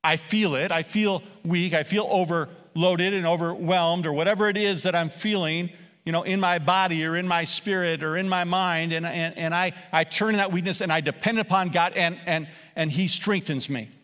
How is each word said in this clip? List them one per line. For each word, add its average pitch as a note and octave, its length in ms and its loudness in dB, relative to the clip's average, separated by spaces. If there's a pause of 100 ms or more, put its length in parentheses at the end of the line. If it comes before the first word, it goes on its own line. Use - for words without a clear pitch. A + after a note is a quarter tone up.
I D#3+ 140 2
feel G3 400 0
it. F3 160 0
I E3 100 0
feel G3+ 400 0 (220)
weak. F3 300 0
I D3+ 100 2
feel G#3 260 0
overloaded F3 1040 0
and F#3 100 -2
overwhelmed E3+ 800 0
or D#3 80 -2
whatever G3 360 2
it G3+ 80 0
is G3+ 260 0
that F3+ 140 0
I'm E3 140 0
feeling, F3 600 -2 (340)
you E3 60 -6
know, E3 140 0
in F#3+ 160 0
my F3 180 2
body E3+ 460 2
or E3 120 -2
in F3+ 120 -2
my E3+ 160 0
spirit F3 580 -2
or D#3+ 140 -2
in F#3+ 120 -2
my F#3 140 0
mind. E3+ 500 0
And, D#3+ 140 -2
and, E3 320 -4
and E3 160 -2
I, F3+ 200 0 (180)
I D#3+ 100 4
turn G#3 280 0
in G#3+ 80 2
that G3 120 0
weakness F3+ 300 -2
and F3+ 120 0
I D#3+ 100 2
depend G#3 360 0
upon F#3+ 300 2
God, E3+ 260 2
and, F3 320 0
and, D#3+ 220 -2 (260)
and D#3 160 0
he F3 160 0
strengthens E3 600 -2
me. B2 220 -6 (140)